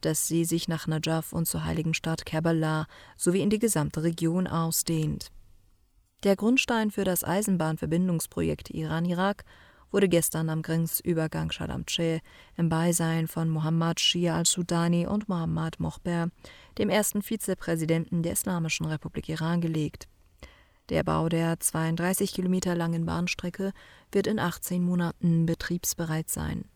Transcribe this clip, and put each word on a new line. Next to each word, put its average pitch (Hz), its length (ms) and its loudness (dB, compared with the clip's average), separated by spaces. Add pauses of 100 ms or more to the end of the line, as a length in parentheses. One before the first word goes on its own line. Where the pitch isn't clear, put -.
dass - 260 0
sie 170 160 2
sich 165 240 0
nach 165 200 -2
Najaf 160 440 0
und 165 140 0
zur - 180 -2
heiligen 160 300 -2
Stadt - 320 -2
Kerbala 160 600 2 (300)
sowie 175 260 2
in 196 80 2
die 208 100 2
gesamte 156 440 0
Region 170 420 0
ausdehnt. 160 840 -2 (920)
Der 196 120 6
Grundstein 220 560 2
für 196 140 0
das 180 180 0
Eisenbahnverbindungsprojekt 170 1500 0
Iran-Irak 170 760 0 (440)
wurde 196 200 4
gestern 160 400 2
am 160 120 0
Grenzübergang 160 880 0
Shalamche 165 680 -2 (380)
im 170 100 2
Beisein 165 600 2
von 165 220 -2
Mohammad 165 520 0
Shia 175 340 2
al-Sudani 170 720 2
und 208 220 -2
Mohammad 165 500 -2
Mokhber, 170 480 -2 (500)
dem 202 120 0
ersten 208 320 2
Vizepräsidenten 170 1000 -2
der 170 120 -2
Islamischen 165 520 -2
Republik 156 440 -6
Iran, 160 320 0
gelegt. 160 480 -4 (800)
Der 156 140 0
Bau 160 260 0
der 165 320 0
zweiunddreißig 170 720 0
Kilometer 180 420 0
langen 165 300 0
Bahnstrecke 175 680 -2 (400)
wird 202 160 2
in 220 100 0
achtzehn 180 460 -2
Monaten 170 640 2
betriebsbereit 165 840 -2
sein. - 360 -4 (100)